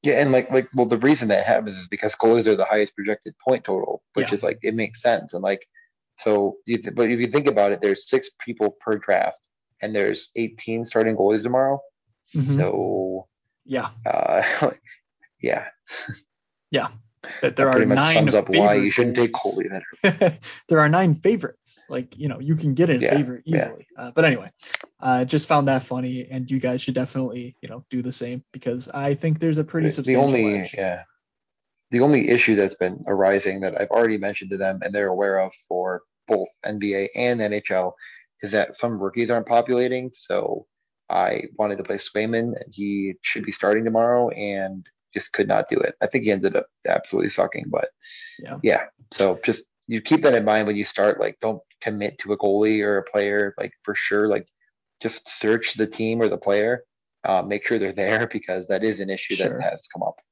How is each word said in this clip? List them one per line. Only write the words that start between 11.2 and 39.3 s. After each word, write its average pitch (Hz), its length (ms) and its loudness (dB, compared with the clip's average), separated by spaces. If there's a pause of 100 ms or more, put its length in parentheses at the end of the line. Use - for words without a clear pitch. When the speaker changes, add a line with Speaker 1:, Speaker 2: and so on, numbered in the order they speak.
Speaker 1:
tomorrow. 131 380 0 (540)
Speaker 2:
Mm-hmm. 139 200 2
Speaker 1:
So, 95 720 -2 (380)
Speaker 2:
Yeah. 127 240 -6 (160)
Speaker 1:
uh, - 680 0 (340)
<laughs> - 360 -20
yeah. - 240 -2 (1040)
Speaker 2:
Yeah. 131 160 0 (540)
That 127 160 0
there 135 80 4
Speaker 1:
That - 20 4
Speaker 2:
are 131 60 4
Speaker 1:
pretty 110 140 4
much - 100 4
Speaker 2:
nine 156 180 4
Speaker 1:
sums - 200 4
up 101 140 4
why 95 60 2
you 104 120 6
Speaker 2:
favorite 101 260 4
Speaker 1:
shouldn't 123 240 2
take 117 160 4
Speaker 2:
goalies. 98 260 -2
Speaker 1:
goalie 95 520 -2 (100)
hitters. 170 180 4 (240)
Speaker 2:
<laughs> - 60 -20
There 160 100 6
are 151 100 6
nine 175 260 4
favorites. - 720 -2
Like, 127 280 -8
you 147 120 -6
know, - 100 -8
you 151 160 0
can 156 180 -2
get 165 160 4
a 131 80 4
Speaker 1:
Yeah, 120 180 2
Speaker 2:
favorite 127 300 -2
Speaker 1:
yeah. 160 200 0
Speaker 2:
easily. - 220 -16 (100)
Uh, 123 180 -14
but 160 100 4
anyway, 127 260 0 (500)
uh, 127 240 2
just 147 220 -2
found 143 200 2
that 131 160 2
funny, 127 460 -6
and 127 200 -8
you 135 100 -2
guys 127 220 -2
should 131 140 -6
definitely, 127 640 -6
you - 80 -16
know, 120 200 -16
do 127 120 -4
the 123 120 -6
same 123 300 -6 (100)
because 127 360 -8
I 143 260 -2
think 156 240 -2
there's 160 180 0
a 156 60 0
pretty 160 240 -2
Speaker 1:
The, - 20 4
the 151 60 -2
Speaker 2:
substantial 127 280 4
Speaker 1:
only, 110 360 4
Speaker 2:
edge. 90 160 -8
Speaker 1:
yeah. 92 280 -4 (880)
The 120 100 2
only 143 280 4
issue 120 260 4
that's 98 200 2
been 92 320 -4
arising 98 540 2
that 92 180 -4
I've 101 120 -2
already 110 260 4
mentioned 98 340 -6
to 98 60 -4
them 95 240 -2
and 98 120 -6
they're 104 140 0
aware 95 320 0
of 95 120 -2 (160)
for 90 360 -4 (240)
both 104 200 2 (160)
N 107 160 -6
B 101 160 -2
A 98 200 -2
and 123 260 0
N 104 120 -2
H 104 180 -6
L 92 240 -2 (460)
is 101 100 -10
that 104 260 -2
some 117 240 -4
rookies 110 280 -2
aren't 117 180 -2